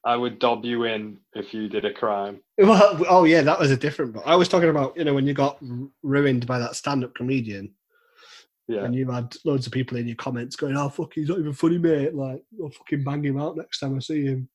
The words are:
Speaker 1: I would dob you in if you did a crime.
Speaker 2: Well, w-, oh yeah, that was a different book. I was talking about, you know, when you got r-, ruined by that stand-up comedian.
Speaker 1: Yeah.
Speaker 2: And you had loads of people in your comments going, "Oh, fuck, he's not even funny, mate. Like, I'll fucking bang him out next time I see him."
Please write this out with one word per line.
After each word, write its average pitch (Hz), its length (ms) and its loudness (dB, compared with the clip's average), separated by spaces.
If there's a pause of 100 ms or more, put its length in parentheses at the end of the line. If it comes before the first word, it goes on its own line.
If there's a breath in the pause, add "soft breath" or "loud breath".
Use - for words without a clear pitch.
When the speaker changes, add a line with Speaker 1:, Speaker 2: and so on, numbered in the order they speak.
Speaker 1:
I 120 120 2
would 120 240 -4
dob 120 260 0
you 120 180 -2
in 107 340 -6 (160)
if 104 200 -10
you 107 160 -6
did 101 160 -4
a - 80 -2
crime. 101 460 -4 (180)
Speaker 2:
Well, 202 360 8
w-, 165 160 0
oh 180 160 8
yeah, 160 160 6
that 160 180 4
was 143 120 2
a 131 60 2
different 143 360 -4
book. 107 120 -12
I 160 100 4
was 180 120 6
talking 170 220 4
about, 143 280 0
you 170 60 -4
know, 147 100 2
when 139 140 2
you 143 60 0
got 139 240 0 (100)
r-, 123 200 -10 (160)
ruined 139 440 2
by 123 120 -2
that 120 160 -6
stand-up 131 400 -4
comedian. 113 580 -6 (920 soft breath)
Speaker 1:
Yeah. 104 160 -4
Speaker 2:
And 120 120 -2
you 131 160 -2
had 120 240 -8 (100)
loads 139 220 -2
of 117 60 -12
people 127 240 -4
in 120 100 -4
your 117 80 -8
comments 123 400 -8
going, 139 200 -4
"Oh, 143 140 -2
fuck, - 240 -8
he's 151 160 -4
not 190 100 -2
even 151 140 -4
funny, 165 240 2
mate. 160 380 0
Like, 135 280 -8 (180)
I'll 147 100 -8
fucking - 320 -6
bang 143 200 -4
him 139 160 -2
out 156 180 -6
next - 220 -12
time 135 160 -4
I 135 40 -4
see 147 260 -4
him." 131 300 -4